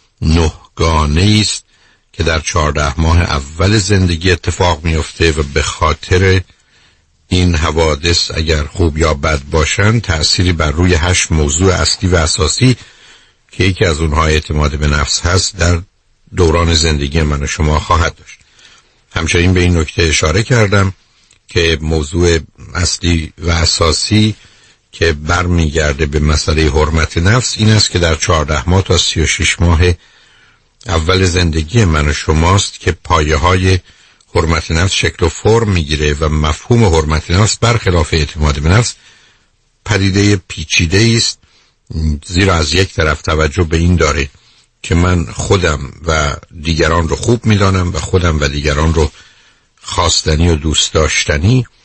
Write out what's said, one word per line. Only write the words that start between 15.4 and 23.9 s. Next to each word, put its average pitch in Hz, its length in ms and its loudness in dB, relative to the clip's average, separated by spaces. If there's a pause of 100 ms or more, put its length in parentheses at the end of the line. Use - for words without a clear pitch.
در 85 220 0 (560)
دوران 85 380 2
زندگی 76 480 0
من 73 220 -2
و 69 40 -4
شما 78 320 0
خواهد 82 360 0
داشت. - 240 -20 (760)
همچنین 87 380 2
به 90 60 2
این 87 180 2
نکته 80 260 -2
اشاره 78 400 0
کردم 101 500 2 (540)
که 82 340 0
موضوع 80 580 0 (360)
اصلی 82 600 -2
و 85 120 -6
اساسی 85 840 0 (560)